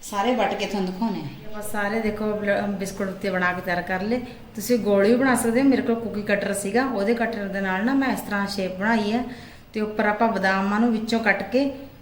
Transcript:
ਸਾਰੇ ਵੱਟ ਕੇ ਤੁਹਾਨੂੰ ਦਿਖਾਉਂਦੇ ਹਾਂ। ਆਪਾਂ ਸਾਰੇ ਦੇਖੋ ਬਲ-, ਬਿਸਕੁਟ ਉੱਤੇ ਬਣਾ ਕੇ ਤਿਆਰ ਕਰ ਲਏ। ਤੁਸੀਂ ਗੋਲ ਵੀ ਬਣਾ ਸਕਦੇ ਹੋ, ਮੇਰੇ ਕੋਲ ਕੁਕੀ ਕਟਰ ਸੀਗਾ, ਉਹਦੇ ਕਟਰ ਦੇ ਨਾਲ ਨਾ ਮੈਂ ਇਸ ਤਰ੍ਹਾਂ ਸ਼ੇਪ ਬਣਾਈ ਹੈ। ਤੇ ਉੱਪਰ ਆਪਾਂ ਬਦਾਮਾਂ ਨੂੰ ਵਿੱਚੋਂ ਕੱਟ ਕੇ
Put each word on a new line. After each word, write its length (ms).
ਸਾਰੇ 340
ਵੱਟ 180
ਕੇ 120
ਤੁਹਾਨੂੰ 280
ਦਿਖਾਉਂਦੇ 280
ਹਾਂ। 60
ਆਪਾਂ 340
ਸਾਰੇ 380
ਦੇਖੋ 320
ਬਲ-, 360
ਬਿਸਕੁਟ 400
ਉੱਤੇ 220
ਬਣਾ 240
ਕੇ 80
ਤਿਆਰ 200
ਕਰ 200
ਲਏ। 180
ਤੁਸੀਂ 240
ਗੋਲ 280
ਵੀ 80
ਬਣਾ 200
ਸਕਦੇ 260
ਹੋ, 40
ਮੇਰੇ 160
ਕੋਲ 140
ਕੁਕੀ 260
ਕਟਰ 320
ਸੀਗਾ, 320
ਉਹਦੇ 280
ਕਟਰ 340
ਦੇ 140
ਨਾਲ 240
ਨਾ 80
ਮੈਂ 200
ਇਸ 80
ਤਰ੍ਹਾਂ 260
ਸ਼ੇਪ 300
ਬਣਾਈ 340
ਹੈ। 120
ਤੇ 80
ਉੱਪਰ 240
ਆਪਾਂ 220
ਬਦਾਮਾਂ 520
ਨੂੰ 120
ਵਿੱਚੋਂ 280
ਕੱਟ 240
ਕੇ 300